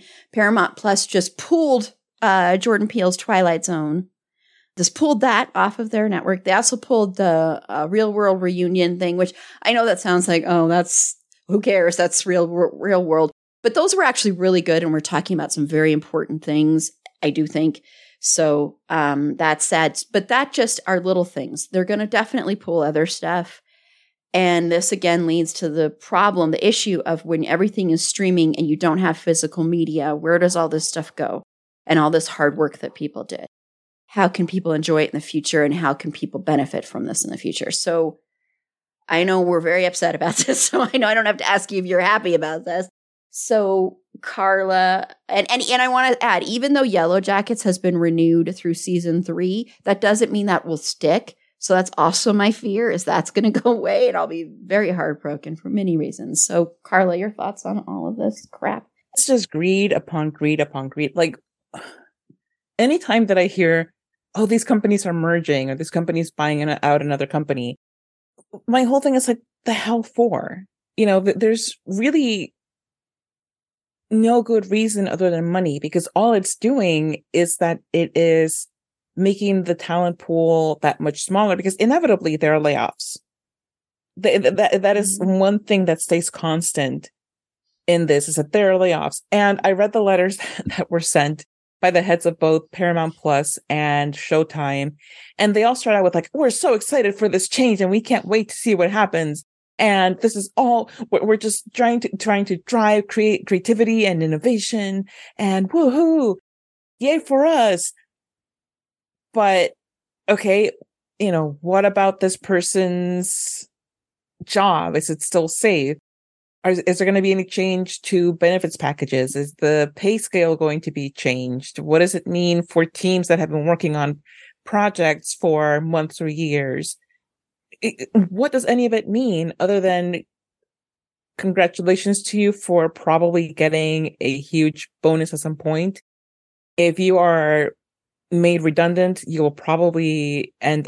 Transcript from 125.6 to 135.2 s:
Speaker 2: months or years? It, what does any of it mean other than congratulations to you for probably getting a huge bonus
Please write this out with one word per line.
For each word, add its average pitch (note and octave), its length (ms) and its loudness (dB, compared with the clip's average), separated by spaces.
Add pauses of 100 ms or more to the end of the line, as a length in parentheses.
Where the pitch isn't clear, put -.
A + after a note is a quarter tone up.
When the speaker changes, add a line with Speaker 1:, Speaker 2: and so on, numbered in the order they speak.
Speaker 2:
months D#3+ 400 -4
or D#3+ 60 -4
years? D3 680 -4 (840)
It, - 260 -6 (220)
what A3 240 -2
does B3+ 120 0
any A#3+ 200 2
of A3+ 80 0
it - 160 -4
mean F#3+ 500 -2
other G3 220 0
than F3+ 420 -2 (1120)
congratulations F#3 880 0
to G#3 160 -4
you G3+ 120 2
for F3 360 0
probably E3 640 0
getting D#3 680 0
a C3+ 180 -2
huge D#3 500 -2 (120)
bonus D#3+ 320 2